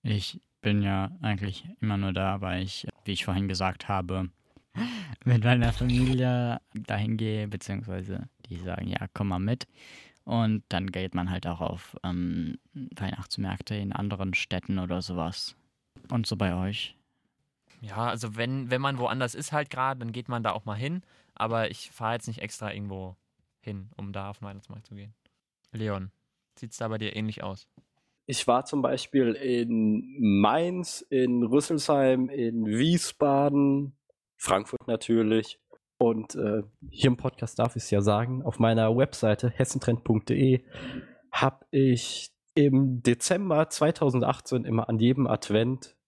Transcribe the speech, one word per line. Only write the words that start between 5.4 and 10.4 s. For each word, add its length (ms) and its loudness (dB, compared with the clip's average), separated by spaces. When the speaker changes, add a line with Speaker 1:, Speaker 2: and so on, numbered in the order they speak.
Speaker 1:
meiner 300 4
Familie 880 2
dahin 440 -2
gehe, 300 -2
beziehungsweise 800 -8
die 80 -10
sagen, 300 -6
„Ja, 260 -6
komm 160 -2
mal 100 0
mit.“ 280 -2
Und 460 2